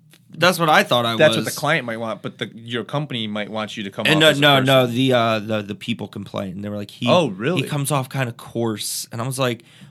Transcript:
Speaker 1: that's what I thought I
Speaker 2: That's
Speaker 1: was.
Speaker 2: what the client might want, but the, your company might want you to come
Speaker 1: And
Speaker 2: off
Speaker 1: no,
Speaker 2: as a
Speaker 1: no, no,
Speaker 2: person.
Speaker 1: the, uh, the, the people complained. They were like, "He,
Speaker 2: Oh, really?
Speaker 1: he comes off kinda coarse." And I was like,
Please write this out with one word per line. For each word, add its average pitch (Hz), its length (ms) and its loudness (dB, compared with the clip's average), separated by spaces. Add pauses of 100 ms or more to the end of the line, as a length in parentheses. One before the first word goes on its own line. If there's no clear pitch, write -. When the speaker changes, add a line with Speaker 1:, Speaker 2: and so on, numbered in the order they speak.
(300)
Speaker 1:
that's 170 280 2
what 165 100 2
I 180 140 8
thought 120 240 2
I 117 100 0
Speaker 2:
That's 151 200 6
Speaker 1:
was. 104 100 -2
Speaker 2:
what - 80 -6
the - 40 -8
client 147 280 0
might 113 100 -6
want, 110 260 -6
but - 160 -10
the, 107 160 -8
your 117 300 -8
company 135 420 -6
might 104 240 -6
want 107 260 -8
you 107 80 -8
to 98 60 -8
come 113 160 -6
Speaker 1:
And 156 100 4
Speaker 2:
off 156 40 4
Speaker 1:
no, 156 80 8
Speaker 2:
as 139 100 4
a - 20 0
Speaker 1:
no, 139 200 6
no, 131 220 4
Speaker 2:
person. 120 140 -2
Speaker 1:
the, 127 180 2
uh, 113 240 2
the, 107 240 -4
the 101 120 -8
people 101 340 -6
complained. 98 540 -10
They 104 60 -8
were 104 80 -8
like, 104 140 -10
"He, - 180 -8
Speaker 2:
Oh, 160 200 4
really? 131 340 -4
Speaker 1:
he - 60 -6
comes 143 220 -4
off 135 200 -2
kinda 131 220 -4
coarse." - 800 -6
And 117 120 -6
I 123 40 -4
was 131 120 -6
like, 123 240 0 (280)